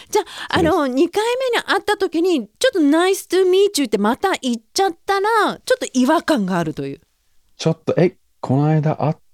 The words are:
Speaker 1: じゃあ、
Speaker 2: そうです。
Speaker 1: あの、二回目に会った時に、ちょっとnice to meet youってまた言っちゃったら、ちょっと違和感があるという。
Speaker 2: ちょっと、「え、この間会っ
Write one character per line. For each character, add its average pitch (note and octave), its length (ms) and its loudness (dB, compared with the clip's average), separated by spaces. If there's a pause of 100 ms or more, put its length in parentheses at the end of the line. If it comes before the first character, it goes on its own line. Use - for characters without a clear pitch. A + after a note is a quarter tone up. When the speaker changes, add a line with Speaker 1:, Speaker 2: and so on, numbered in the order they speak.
(120)
Speaker 1:
じ G#4+ 80 0
ゃ - 20 -4
あ、 - 40 -6 (280)
Speaker 2:
そ - 60 0
う F#4+ 40 2
で D#4 60 2
す。 F#4 60 2
Speaker 1:
あ - 20 0
の、 C#4+ 100 0
二 C#4 220 0
回 G#4 140 -2 (280)
目 A#4 60 0
に - 80 -4
会 E4 140 0
っ - 40 -16
た G#4 140 -2
時 F4+ 240 -2
に、 E4 260 0
ち - 200 -4
ょ - 20 4
っ - 40 -12
と F4+ 60 -2
nice E4 480 2
to F#4 220 2
meet G4 320 2
you C4+ 40 0
っ - 20 -6
て G#3+ 100 -2
ま G#3 200 2
た F#4+ 160 -2
言 B3 200 -4
っ - 20 -4 (160)
ち G4 100 -2
ゃ G4 80 2
っ - 140 -10
た G4 160 -2
ら、 G4+ 460 0
ち - 60 0
ょ B4+ 40 2
っ - 40 -10
と - 140 -8
違 B3+ 120 2
和 D#4+ 160 2
感 A#3 240 0
が F3+ 140 -2
あ E3+ 40 -2
る D#3 120 -6
と C#3 100 -8
い C#3 80 -8
う。 - 80 -18 (560)
Speaker 2:
ち - 100 -2
ょ D#3+ 40 2
っ - 120 -6
と、 - 140 -2
「え、 F3+ 200 2 (220)
こ B2+ 180 0
の D3 100 2
間 D#3 300 0
会 D3+ 160 -2
っ - 20 -6 (180)